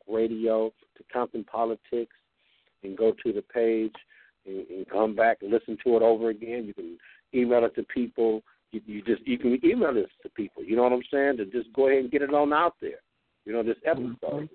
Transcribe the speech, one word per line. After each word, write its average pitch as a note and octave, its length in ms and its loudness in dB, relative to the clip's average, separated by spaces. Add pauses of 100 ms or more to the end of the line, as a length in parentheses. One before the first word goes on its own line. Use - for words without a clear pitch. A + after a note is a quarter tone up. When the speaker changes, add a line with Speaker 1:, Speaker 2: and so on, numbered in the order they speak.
Speaker 1:
Radio, A2 640 0 (260)
to - 140 -20
Compton A#2+ 320 -4
Politics, A2+ 720 -6 (680)
and F#2+ 140 -12
go A2 160 2 (100)
to A2+ 100 -2
the G2+ 80 -6
page A2+ 520 0 (520)
and, F#2+ 220 -10
and F#2 220 -12
come G#2+ 260 0
back A2+ 260 2
and G2+ 100 -8
listen A2+ 320 0
to A#2+ 140 4
it A2 40 2
over A2+ 280 4
again. A2+ 360 -6
You G2+ 80 -12
can E2+ 240 -14 (360)
email A#2+ 320 4
it A2+ 100 0
to A#2+ 80 -4
people. A2+ 600 -2 (280)
You, A2 140 -8
you G#2 160 -10
just, A2 260 -2
you B2 120 -2
can B2+ 260 2
email F#3 280 2
this G#2 160 0 (140)
to - 60 -14
people. - 340 -10
You G#2 120 -4
know A#2+ 80 4
what B2 100 4
I'm B2+ 80 0 (100)
saying? C#3 260 0
To G#2+ 80 -4
just A2+ 280 -8
go C3+ 140 4
ahead C3+ 160 4
and C3 80 -8
get C#3+ 100 0
it C#3+ 120 -2
on D3 200 2
out E3 260 2
there. C#2+ 220 -10 (440)
You G#2 80 -8
know, A2+ 100 0
this A2+ 220 -2
episode, B2+ 380 -2
Speaker 2:
Mm-hmm. D3 320 -6